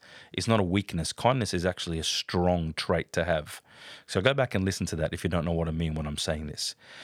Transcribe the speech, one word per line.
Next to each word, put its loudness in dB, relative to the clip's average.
is -2
not 6
a 4
weakness. 0
Kindness 2
is 0
actually -2
a -4
strong 2
trait 0
to 0
have. -2
So 0
go 6
back 0
and 2
listen 0
to -4
that 0
if -6
you 2
don't 0
know 0
what 0
I -2
mean 0
when -4
I'm -6
saying -4
this. -8